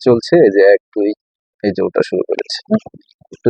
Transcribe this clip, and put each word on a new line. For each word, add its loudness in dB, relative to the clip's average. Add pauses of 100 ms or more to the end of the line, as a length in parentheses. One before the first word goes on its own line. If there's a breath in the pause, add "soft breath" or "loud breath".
চলছে, 2
এই 4
যে 2 (120)
এক, 0 (140)
দুই, -2 (520)
এই -2
যে -4
ওটা -4
শুরু -4
করেছে। -8 (760)
একটু -6